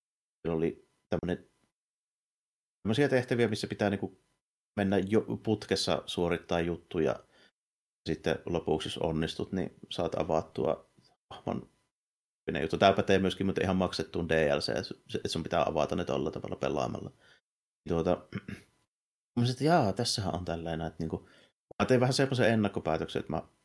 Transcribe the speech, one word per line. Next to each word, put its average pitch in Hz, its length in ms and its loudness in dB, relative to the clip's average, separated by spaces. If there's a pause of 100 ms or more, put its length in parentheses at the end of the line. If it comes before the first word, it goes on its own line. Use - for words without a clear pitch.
(420)
siellä 82 160 -2
oli - 300 -2 (220)
tämmönen, 87 400 -4 (1300)
tämmösiä 131 260 2
tehtäviä, 120 380 2
missä 104 200 -4
pitää 104 220 0
niinku 98 340 -4 (540)
mennä 101 200 2
jo, 95 240 2 (220)
putkessa 98 600 0
suorittaa 87 540 0
juttuja. 85 560 -2 (920)
Sitten 80 360 -2
lopuksi, 80 420 -2
jos - 100 -8
onnistut, 80 540 -2
niin 92 240 -4 (160)
saat - 240 -4
avattua 80 760 -2 (400)
hahmon. - 400 -8 (920)
Juttu. 80 160 -2
Tää 98 160 8
pätee 98 260 4
myöskin 95 260 0
muuten 95 180 0
ihan 92 120 2
maksettuun 87 540 -2
D 78 260 4
L 73 40 2
C, - 100 -4 (460)
että - 140 -4
sun 110 140 -4
pitää 85 240 2
avata 78 280 0
ne 87 100 -2
tolla 67 260 -2
tavalla - 240 -8
pelaamalla. 67 560 -4 (800)
Tuota, 85 220 2
<clears throat> - 1200 -10
mä - 0 -
sanoin, 120 160 2
että 127 120 -4
jaa, 147 300 4
tässähän 101 420 -2
on 90 100 -6
tällainen, 82 420 -4
että 80 160 -8
niinku, 80 260 -6 (500)
mä 104 60 2
tein 127 140 6
vähän 127 140 2
semmoisen 131 400 2
ennakkopäätöksen, 82 640 0
että - 140 -8
mä 80 80 -2 (240)